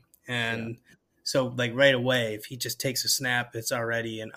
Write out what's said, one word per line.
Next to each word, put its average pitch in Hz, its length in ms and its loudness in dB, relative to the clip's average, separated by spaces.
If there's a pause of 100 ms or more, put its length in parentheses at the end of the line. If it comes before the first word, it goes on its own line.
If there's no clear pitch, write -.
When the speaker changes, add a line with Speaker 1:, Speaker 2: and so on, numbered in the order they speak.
(260)
Speaker 1:
And 117 500 -4
Speaker 2:
Yeah. - 180 -20 (320)
Speaker 1:
So, 131 220 2
like, 120 260 -2
right 139 180 8
away, 123 420 2
if 107 120 -10
he 135 100 -12
just 117 240 -6
takes 127 240 -2
a - 40 -4
snap, 123 480 0
it's 113 160 -4
already 117 480 -2
an 110 160 -10